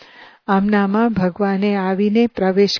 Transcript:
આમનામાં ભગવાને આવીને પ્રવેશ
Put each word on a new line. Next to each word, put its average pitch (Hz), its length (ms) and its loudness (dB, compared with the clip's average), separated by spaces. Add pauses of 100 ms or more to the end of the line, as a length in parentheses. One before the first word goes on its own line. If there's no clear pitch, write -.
(480)
આમનામાં 208 640 0
ભગવાને 196 600 -2
આવીને 202 520 0
પ્રવેશ 190 520 0